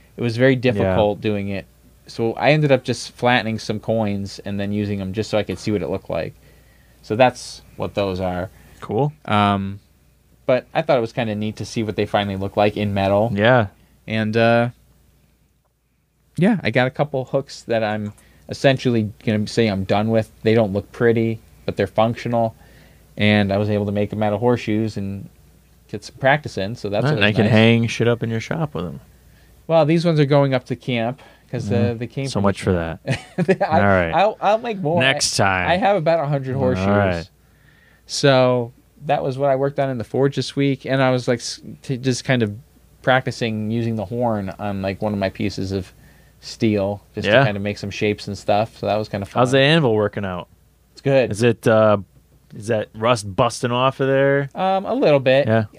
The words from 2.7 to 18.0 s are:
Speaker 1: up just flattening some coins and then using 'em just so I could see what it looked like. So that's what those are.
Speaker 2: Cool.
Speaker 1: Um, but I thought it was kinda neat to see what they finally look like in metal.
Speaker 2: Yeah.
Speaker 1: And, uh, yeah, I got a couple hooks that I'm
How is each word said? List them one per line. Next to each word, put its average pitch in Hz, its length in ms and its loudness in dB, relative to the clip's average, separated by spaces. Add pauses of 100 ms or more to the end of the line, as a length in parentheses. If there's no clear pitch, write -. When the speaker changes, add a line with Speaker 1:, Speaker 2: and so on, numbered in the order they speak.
Speaker 1:
up 127 100 2
just - 300 -6
flattening 110 440 0
some 107 220 -6
coins 101 640 -4
and 101 160 -6
then 101 140 -4
using 104 260 -2
'em 95 140 -8
just 104 160 -4
so 110 80 0
I 104 60 2
could 92 140 -6
see - 140 -6
what 101 100 0
it 73 80 -6
looked 95 200 -8
like. 85 240 -6 (680)
So - 140 -6
that's - 460 0 (160)
what 98 180 -8
those 98 240 -2
are. 90 300 -4 (320)
Speaker 2:
Cool. 139 320 -2 (100)
Speaker 1:
Um, 101 560 0 (640)
but 127 280 0
I 151 80 0
thought 156 160 0
it 120 40 0
was 113 120 -6
kinda 110 220 -4
neat 107 200 -4
to 107 100 -8
see - 180 -6
what 104 120 -4
they 104 100 0
finally 101 300 -2
look 98 220 -4
like 104 180 2
in 104 180 -2
metal. 101 400 2
Speaker 2:
Yeah. 110 340 4 (380)
Speaker 1:
And, 110 300 -4
uh, 117 340 4 (1700)
yeah, 190 260 2
I 107 80 0
got 127 160 2
a 131 40 -2
couple 139 340 -4
hooks - 380 -6
that 113 200 0
I'm 107 300 -4 (360)